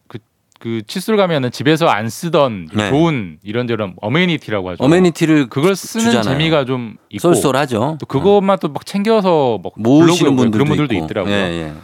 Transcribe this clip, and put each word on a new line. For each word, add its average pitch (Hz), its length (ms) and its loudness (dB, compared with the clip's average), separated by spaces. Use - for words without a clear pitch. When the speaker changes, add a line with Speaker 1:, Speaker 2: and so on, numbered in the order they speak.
Speaker 1:
그, - 120 -16
그 117 280 -6
칫솔 202 300 -2
가면은 160 340 0
집에서 156 360 2
안 113 220 0
쓰던 131 640 -2
Speaker 2:
네. 104 160 0
Speaker 1:
좋은 131 540 0
이런저런 107 580 -4
어메니티라고 113 720 -2
하죠. 87 120 -6
Speaker 2:
어메니티를 156 680 2
Speaker 1:
그걸 180 260 0
쓰는 226 300 -6
Speaker 2:
주잖아요. 233 180 2
Speaker 1:
재미가 151 420 0
좀 120 300 -6
있고 165 240 2
Speaker 2:
쏠쏠하죠. 131 680 0
Speaker 1:
또 - 60 -8
그것만 196 540 2
또 180 100 -4
막 135 160 -10
챙겨서 185 800 0
막 90 120 -10
Speaker 2:
모으시는 139 320 6
Speaker 1:
블로그에 165 280 2
Speaker 2:
분들도 120 160 2
Speaker 1:
그런 110 160 2
분들도 147 280 0
Speaker 2:
있고. 80 100 -4
Speaker 1:
있더라고요. 101 280 -4
Speaker 2:
예, 101 40 0
예. 85 360 -4